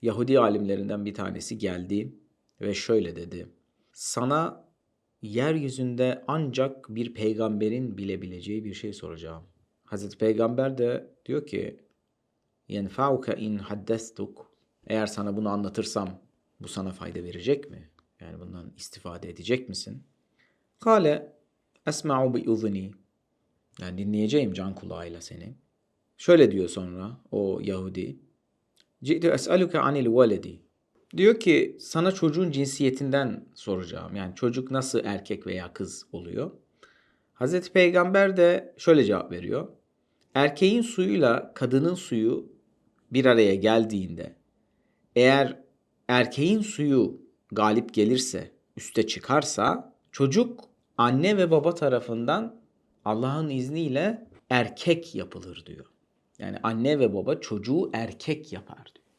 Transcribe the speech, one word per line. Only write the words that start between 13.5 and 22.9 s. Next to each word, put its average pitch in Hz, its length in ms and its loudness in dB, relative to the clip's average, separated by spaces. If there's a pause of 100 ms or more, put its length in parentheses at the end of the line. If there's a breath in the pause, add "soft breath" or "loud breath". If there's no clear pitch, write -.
haddestuk." 104 920 -8 (360)
"Eğer 110 200 -2
sana 104 300 -6
bunu 107 120 -2
anlatırsam 101 720 -4 (400)
bu - 80 -16
sana 95 220 -8
fayda 90 320 -12
verecek 90 480 -4
mi? 82 200 -20 (300)
Yani 82 200 -16
bundan 90 360 -16
istifade 87 540 -16
edecek 123 380 -4
misin?" 104 340 -12 (800)
"Kale 196 520 4 (540)
esma'u 135 480 0
bi 117 160 -2
uzni." 101 400 -2 (920)